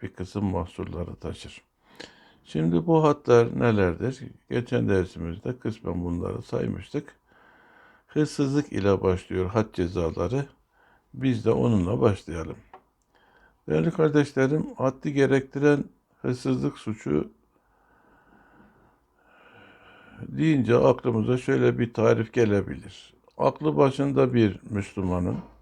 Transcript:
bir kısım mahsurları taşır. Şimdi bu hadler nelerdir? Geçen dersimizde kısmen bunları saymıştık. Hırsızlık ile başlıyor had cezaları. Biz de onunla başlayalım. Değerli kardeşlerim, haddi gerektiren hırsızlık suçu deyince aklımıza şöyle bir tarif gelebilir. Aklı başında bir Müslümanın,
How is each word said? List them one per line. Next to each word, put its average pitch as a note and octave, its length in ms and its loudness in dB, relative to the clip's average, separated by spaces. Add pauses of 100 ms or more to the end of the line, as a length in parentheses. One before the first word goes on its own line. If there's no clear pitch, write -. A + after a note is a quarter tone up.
bir - 60 -8
kısım G2 360 -8
mahsurları F2+ 720 -6
taşır. - 460 -14 (840)
Şimdi E3 420 0
bu D#3+ 180 4
hadler B2 540 4
nelerdir? G#2+ 640 0 (300)
Geçen A#2+ 380 -2
dersimizde F#2 680 -4
kısmen F2+ 460 -6
bunları F2+ 380 -6
saymıştık. B2 760 -8 (880)
Hırsızlık D3 680 -2
ile G2 300 2
başlıyor F#2 440 0
had G#2+ 280 -2
cezaları. F2+ 720 -2 (680)
Biz B2 300 -2
de A2 60 2
onunla A#2 500 2
başlayalım. E2 560 0 (1120)
Değerli D#3+ 220 0
kardeşlerim, D3 840 2
haddi C3 380 -4
gerektiren C#3 720 2 (380)
hırsızlık C3 560 -2
suçu - 540 -4 (3000)
deyince C3+ 560 2
aklımıza B2 640 2
şöyle B2 400 2
bir A#2+ 160 -2
tarif A2+ 380 2
gelebilir. G2+ 840 -2 (240)
Aklı D3 380 -2
başında C3+ 580 2
bir G#2+ 260 4 (100)
Müslümanın, F#2+ 680 -4 (260)